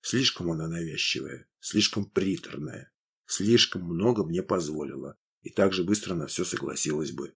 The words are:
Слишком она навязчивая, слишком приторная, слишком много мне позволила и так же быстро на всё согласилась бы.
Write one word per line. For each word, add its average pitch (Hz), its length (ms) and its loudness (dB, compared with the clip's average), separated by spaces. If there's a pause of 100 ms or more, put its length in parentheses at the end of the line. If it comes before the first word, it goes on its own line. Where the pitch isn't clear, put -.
Слишком 117 500 0
она 80 160 -2
навязчивая, 76 800 -4 (120)
слишком - 460 0
приторная, - 880 -4 (340)
слишком 104 580 4
много 98 400 2
мне 85 200 -2
позволила 76 760 -4 (240)
и - 80 -12
так 98 240 4
же 92 100 0
быстро 95 320 0
на 76 120 -2
всё - 160 -2
согласилась 76 680 -2
бы. 69 240 -10